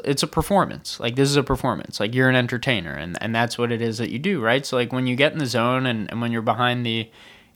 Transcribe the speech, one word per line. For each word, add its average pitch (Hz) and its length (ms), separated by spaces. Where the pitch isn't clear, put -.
it's 139 160
a 165 60
performance. - 720
Like, 120 160
this 139 140
is 143 60
a 147 60
performance. 127 580
Like, 107 140
you're 131 160
an 127 60
entertainer, 117 580
and, 82 280
and 113 120
that's 117 240
what 120 140
it 113 100
is 113 160
that 117 140
you 117 80
do, 175 220
right? 123 220
So, - 140
like, 123 160
when 127 140
you 127 80
get 143 180
in 160 60
the 139 80
zone 123 400
and, 113 240
and 117 100
when 117 100
you're 117 120
behind 123 420
the, 113 240